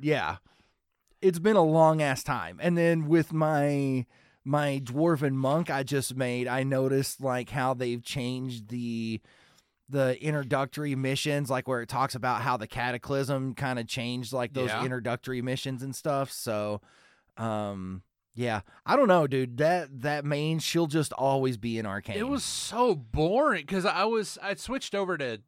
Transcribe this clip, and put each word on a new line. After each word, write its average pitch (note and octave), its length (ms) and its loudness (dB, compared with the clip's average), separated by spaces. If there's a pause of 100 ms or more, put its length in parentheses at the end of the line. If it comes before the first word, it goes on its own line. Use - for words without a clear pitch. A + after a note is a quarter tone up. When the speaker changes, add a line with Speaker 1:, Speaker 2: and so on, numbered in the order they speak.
Speaker 1:
yeah. A2 340 0 (840)
It's F3+ 160 4
been G3+ 180 4
a F3+ 80 8
long D#3 380 6
ass C3+ 200 0
time. F2+ 380 -4
And F3 160 2
then E3+ 300 4
with D#3 260 4
my C#3+ 720 2 (400)
my C#3 380 0
dwarven C#3+ 520 2
monk C#3 360 2
I C3+ 120 -2
just C3 340 -2
made, B2 320 -2
I B2+ 140 0
noticed, C3+ 580 0
like, B2+ 300 -2
how C3 240 0
they've A#2+ 280 -2
changed B2 640 -6
the, A2+ 520 -4 (680)
the C3 360 0
introductory C#3+ 720 -2
missions, C#3 540 0
like, B2+ 180 -2
where B2 140 -2
it A#2 60 -10
talks C3 260 0
about A#2+ 280 -2
how B2+ 140 0
the A2 120 -6
Cataclysm C3 840 -2
kinda B2+ 300 -4
changed, A#2+ 480 -6
like, B2 220 -2
those B2+ 160 -2
Speaker 2:
Yeah. A2+ 140 -2
Speaker 1:
introductory B2 580 -4
missions B2+ 400 -4
and C3+ 120 -8
stuff. C#3 380 -2
So, G#2 480 -4 (560)
um, G2+ 680 -4 (320)
yeah. A2+ 280 -2 (240)
I G#3+ 100 4
don't C4+ 120 6
know, F3 180 6
dude. B2+ 320 -2
That, D3+ 440 0
that D3 220 -2
main, D3+ 360 0
she'll E3+ 260 0
just D3+ 280 0
always C3+ 440 2
be A2+ 200 -4
an A2 80 -4
arcane. G2 300 -6
Speaker 2:
It A3 120 -2
was C#4 160 -2
so A#3 500 0
boring, D#3+ 720 2
'cause F#3 180 0
I F#3 200 2
was, A3 380 0
I G3 120 -4
switched - 400 -6
over F#3 240 -2
to, A#2 300 -4